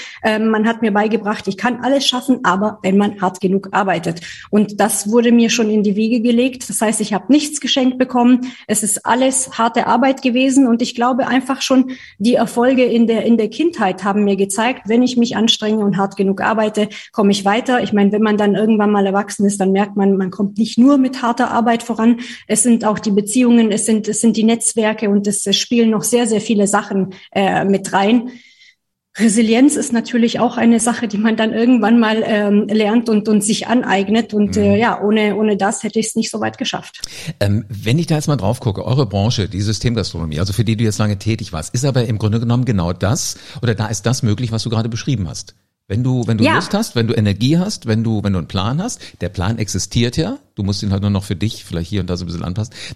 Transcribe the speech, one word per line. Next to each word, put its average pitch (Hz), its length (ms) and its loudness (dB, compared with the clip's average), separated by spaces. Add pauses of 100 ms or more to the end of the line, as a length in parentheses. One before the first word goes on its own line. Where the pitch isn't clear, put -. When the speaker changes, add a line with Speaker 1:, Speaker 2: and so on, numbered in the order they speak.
(240)
Speaker 1:
Ähm, 220 260 0
man 214 180 2
hat 226 140 0
mir 226 100 0
beigebracht, 208 560 0
ich 196 80 -4
kann 240 280 -4
alles 269 240 0
schaffen, 247 360 0
aber 202 380 0
wenn 190 160 2
man 202 240 0
hart 190 180 -2
genug 190 320 -2
arbeitet. 170 500 -2 (280)
Und 208 320 0
das 208 280 -2
wurde 240 220 4
mir 233 200 4
schon 226 180 0
in 214 140 2
die 202 120 2
Wiege 220 240 0
gelegt. 240 480 0
Das - 140 -4
heißt, 220 180 0
ich 214 140 -4
habe 196 180 0
nichts 294 300 2
geschenkt 254 380 0
bekommen. 254 520 0 (160)
Es 214 140 -2
ist - 240 -4
alles 262 520 0
harte 233 280 0
Arbeit 269 380 0
gewesen 262 440 4
und 233 140 2
ich 247 140 -4
glaube 247 320 0
einfach 262 340 -2
schon, 254 300 2 (260)
die 233 180 0
Erfolge 240 380 2
in 233 320 2
der, 220 200 0
in 226 120 4
der 214 120 0
Kindheit 214 540 -2
haben 202 200 0
mir 202 120 2
gezeigt, 220 520 -2
wenn 233 160 4
ich 247 140 0
mich 233 180 0
anstrenge 214 500 0
und 185 120 0
hart 294 200 -2
genug 196 240 0
arbeite, 214 480 0 (220)
komme 202 200 2
ich 196 140 0
weiter. 233 380 2
Ich 180 100 -4
meine, 202 180 4
wenn 214 120 2
man 214 140 2
dann 202 180 2
irgendwann 208 340 2
mal 208 160 2
erwachsen 202 400 -2
ist, 202 140 0
dann 190 120 2
merkt 202 240 0
man, 196 220 2
man 190 140 -2
kommt 202 260 -4
nicht 226 220 -2
nur 277 180 6
mit 262 240 0
harter 240 300 0
Arbeit 233 320 0
voran. 233 380 0 (260)
Es 214 160 0
sind 226 220 2
auch 214 120 0
die 220 140 -2
Beziehungen, 233 580 4
es 214 160 -2
sind, 214 220 0
es 208 140 -4
sind 226 160 4
die 226 60 0
Netzwerke 220 640 0
und 202 180 2
es, 202 180 -4
es 202 120 0
spielen 233 320 2
noch 214 140 0
sehr, 240 220 2
sehr 214 160 0
viele 208 240 2
Sachen, 196 480 0 (200)
äh, 180 320 2
mit 196 260 0
rein. 214 380 2 (840)
Resilienz 226 600 4
ist - 180 -4
natürlich 226 460 0
auch 240 180 0
eine 233 220 4
Sache, 233 280 -2
die 202 120 -4
man 220 160 2
dann 220 180 -2
irgendwann 233 460 4
mal, 220 260 2
ähm, 208 420 2
lernt 214 420 2
und, 214 200 0
und 208 140 4
sich 226 240 -2
aneignet. 220 640 0
Und, 208 220 0
Speaker 2:
Mhm. 214 60 0
Speaker 1:
äh, 202 180 4
ja, 226 240 0
ohne, 208 320 2
ohne 214 200 0
das 196 280 -2
hätte 220 160 -2
ich's 220 160 -4
nicht 226 160 -2
so 220 80 -8
weit 220 180 -6
geschafft. - 440 -8 (380)
Speaker 2:
Ähm, 101 300 0
wenn 110 300 0
ich 170 80 -2
da 165 80 0
jetzt 151 120 -2
mal 151 100 0
drauf 104 220 -2
gucke, - 240 -4
eure 127 220 0
Branche, 101 420 0
die 95 140 -6
Systemgastronomie, 98 800 -4
also 90 120 -2
für 110 120 0
die 107 140 0
du 117 60 0
jetzt 107 140 0
lange 104 220 0
tätig 110 340 -4
warst, 78 220 -8
ist 127 100 -2
aber 131 200 0
im 110 120 -2
Grunde 107 220 0
genommen 120 260 0
genau 90 260 0
das, - 460 -2 (240)
oder 113 140 0
da 107 100 -4
ist 107 220 -4
das 123 160 -2
möglich, 110 280 -2
was 113 120 -4
du 113 80 -4
gerade 113 180 -2
beschrieben 113 400 -4
hast. - 240 -14 (340)
Wenn 110 160 -2
du, 127 220 0
wenn - 140 0
du 240 60 4
Speaker 1:
Ja. 311 100 2
Speaker 2:
Lust 196 180 -4
hast, 214 220 -2
wenn 117 120 0
du 113 60 0
Energie 110 460 2
hast, 190 260 -4
wenn 110 180 0
du, 110 200 -2
wenn 101 100 0
du 92 60 0
einen 76 80 -6
Plan 110 340 -2
hast, 240 180 -6 (220)
der 87 80 -4
Plan 92 300 -4
existiert 117 580 -2
ja, 220 220 -2 (160)
du 104 80 -4
musst 101 180 -2
ihn 104 100 -2
halt 98 120 0
nur 104 80 2
noch 98 140 0
für 101 100 -4
dich 104 300 -6
vielleicht 85 240 -6
hier 101 120 -2
und 87 80 -6
da 90 80 -2
so 90 60 -8
ein 87 40 -10
bisschen 85 160 -8
anpassen, 92 300 -6 (220)